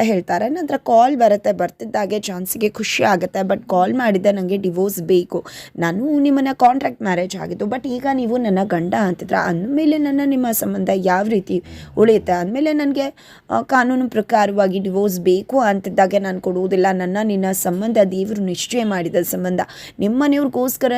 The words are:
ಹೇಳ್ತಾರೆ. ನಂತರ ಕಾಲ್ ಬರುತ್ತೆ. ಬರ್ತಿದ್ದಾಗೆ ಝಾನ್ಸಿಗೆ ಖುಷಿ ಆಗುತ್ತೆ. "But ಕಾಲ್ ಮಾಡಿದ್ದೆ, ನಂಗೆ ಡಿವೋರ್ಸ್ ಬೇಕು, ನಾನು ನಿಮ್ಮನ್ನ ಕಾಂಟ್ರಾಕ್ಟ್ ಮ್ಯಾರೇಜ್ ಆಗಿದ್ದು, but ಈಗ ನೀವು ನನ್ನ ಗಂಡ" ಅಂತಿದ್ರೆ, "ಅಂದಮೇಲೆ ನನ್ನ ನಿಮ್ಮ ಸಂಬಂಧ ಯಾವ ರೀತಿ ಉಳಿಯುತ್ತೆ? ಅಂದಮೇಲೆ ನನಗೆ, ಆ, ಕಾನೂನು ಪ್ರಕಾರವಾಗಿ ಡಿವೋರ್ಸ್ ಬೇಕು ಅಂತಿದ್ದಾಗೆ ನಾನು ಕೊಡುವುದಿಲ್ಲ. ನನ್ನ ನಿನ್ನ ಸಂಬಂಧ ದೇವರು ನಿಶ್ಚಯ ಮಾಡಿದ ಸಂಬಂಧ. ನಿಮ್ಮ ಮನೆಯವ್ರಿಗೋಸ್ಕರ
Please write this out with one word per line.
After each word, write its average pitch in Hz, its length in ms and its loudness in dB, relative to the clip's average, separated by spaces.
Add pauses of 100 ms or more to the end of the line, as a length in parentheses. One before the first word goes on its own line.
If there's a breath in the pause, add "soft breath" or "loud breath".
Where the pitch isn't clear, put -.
ಹೇಳ್ತಾರೆ. 208 480 0
ನಂತರ 302 280 -4
ಕಾಲ್ 254 400 4
ಬರುತ್ತೆ. 208 360 4
ಬರ್ತಿದ್ದಾಗೆ 196 680 -4
ಝಾನ್ಸಿಗೆ 196 500 -4
ಖುಷಿ - 340 -4
ಆಗುತ್ತೆ. 196 380 2
"But 190 300 -2
ಕಾಲ್ 190 240 2
ಮಾಡಿದ್ದೆ, 202 380 2
ನಂಗೆ 190 240 -2
ಡಿವೋರ್ಸ್ 190 440 -2
ಬೇಕು, 175 440 0 (340 loud breath)
ನಾನು 214 400 0
ನಿಮ್ಮನ್ನ 277 340 2
ಕಾಂಟ್ರಾಕ್ಟ್ 262 500 2
ಮ್ಯಾರೇಜ್ 185 340 -2
ಆಗಿದ್ದು, 175 300 -6
but 262 220 -6
ಈಗ 247 240 -6
ನೀವು 247 240 -2
ನನ್ನ 214 280 0
ಗಂಡ" 175 360 -2
ಅಂತಿದ್ರೆ, 185 360 -2
"ಅಂದಮೇಲೆ 247 600 0
ನನ್ನ 285 260 0
ನಿಮ್ಮ 262 260 0
ಸಂಬಂಧ 196 440 -2
ಯಾವ 185 300 2
ರೀತಿ 190 380 0 (360 loud breath)
ಉಳಿಯುತ್ತೆ? 214 340 4
ಅಂದಮೇಲೆ 220 400 0
ನನಗೆ, 277 420 -2 (360 loud breath)
ಆ, 233 120 0
ಕಾನೂನು 254 460 2
ಪ್ರಕಾರವಾಗಿ 202 680 2
ಡಿವೋರ್ಸ್ 190 420 0
ಬೇಕು 196 400 2
ಅಂತಿದ್ದಾಗೆ 196 580 2
ನಾನು 190 220 -2
ಕೊಡುವುದಿಲ್ಲ. 185 520 0
ನನ್ನ 185 320 -2
ನಿನ್ನ 190 280 0
ಸಂಬಂಧ 190 460 -2 (120)
ದೇವರು 202 320 -4
ನಿಶ್ಚಯ 190 420 -4
ಮಾಡಿದ 180 380 -2
ಸಂಬಂಧ. 180 380 -2 (380 loud breath)
ನಿಮ್ಮ 233 240 0
ಮನೆಯವ್ರಿಗೋಸ್ಕರ 277 760 0